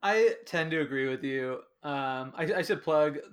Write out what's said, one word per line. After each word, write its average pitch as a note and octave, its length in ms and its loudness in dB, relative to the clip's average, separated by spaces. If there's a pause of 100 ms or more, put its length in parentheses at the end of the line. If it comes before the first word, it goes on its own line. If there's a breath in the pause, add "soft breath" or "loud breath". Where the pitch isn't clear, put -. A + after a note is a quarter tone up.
I A3 440 4
tend D#3+ 260 -2
to D#3+ 100 0
agree C3+ 280 0
with C3 140 -4
you. C3 380 -2 (220)
Um, C3+ 520 -4
I, D#3+ 220 -2
I F3+ 40 0
should D#3+ 220 -2
plug D3+ 340 4 (160)